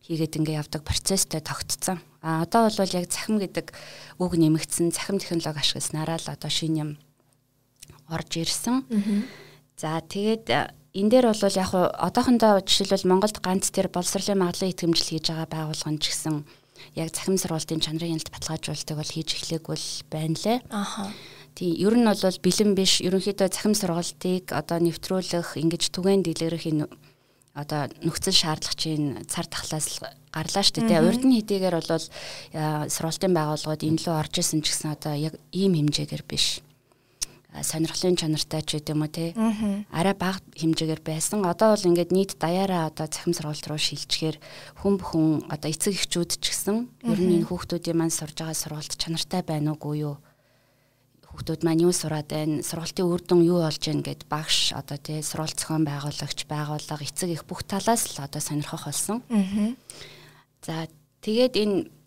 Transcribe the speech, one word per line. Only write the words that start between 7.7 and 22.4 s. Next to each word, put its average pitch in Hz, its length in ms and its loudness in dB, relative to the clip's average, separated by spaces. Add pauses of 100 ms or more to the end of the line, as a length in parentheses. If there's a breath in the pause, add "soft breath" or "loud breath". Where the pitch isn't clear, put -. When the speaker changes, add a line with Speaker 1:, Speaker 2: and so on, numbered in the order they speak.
Speaker 1:
орж 160 240 -6
ирсэн. 240 560 0
Speaker 2:
Мгм. 208 320 2 (560 loud breath)
Speaker 1:
За, 160 240 -2
тэгээд, 220 480 -2
а, 135 220 0 (180)
энэ 196 160 2
дээр 254 240 8
бол 196 220 2
яг 185 160 0
хуу 180 180 4
одоохондоо 220 760 6
жишээлбэл 190 420 2
Монголд 196 320 4
ганц 185 300 0
тэр 190 180 0
боловсролын 190 540 0
магадлалын 175 320 0
итгэмжил 165 340 0
хийж 160 240 -4
байгаа 160 160 -6
байгууллага 156 480 -4
нь 147 60 -4
ч - 100 -2
гэсэн 151 320 -2 (540 loud breath)
яг 160 160 -4
цахим 190 240 0
сургалтын 160 420 -2
чанарын 160 400 -2
хяналт - 80 -10
баталгаажуулалтыг - 680 -8
бол - 180 -8
хийж 160 160 -6
эхлэегүй 160 460 -6
л - 100 -8 (240)
байна 160 240 -2
лээ. 226 220 0 (100)
Speaker 2:
Аха. 202 400 -6 (480 loud breath)
Speaker 1:
Тий, 180 240 -2
ер 208 160 4
нь 240 80 6
бол 208 160 4
бэлэн 190 560 2